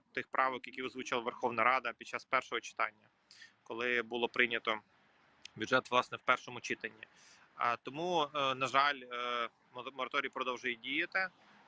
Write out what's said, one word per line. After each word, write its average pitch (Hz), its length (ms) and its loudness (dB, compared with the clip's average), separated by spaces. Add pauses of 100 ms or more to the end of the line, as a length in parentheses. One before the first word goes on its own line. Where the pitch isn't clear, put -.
(100)
тих 127 160 -6
правок, 131 400 0
які 127 160 -10
озвучила 123 380 -2
Верховна 117 420 0
Рада 120 300 4
під - 140 -14
час - 180 -8
першого 123 360 0
читання, 107 460 -4 (560)
коли 120 380 0
було 117 260 0
прийнято 117 480 0 (800)
бюджет, 117 360 0
власне, 123 260 2
в - 40 -20
першому 123 400 0
читанні. 110 460 -8 (480)
А, 120 200 2
тому, 156 600 0
е, 135 200 2
на 131 120 0
жаль, 139 340 4 (100)
е, 120 380 -2 (260)
мор-, 123 180 -8
мораторій 135 360 -2
продовжує 123 460 -2
діяти. 160 520 -2 (400)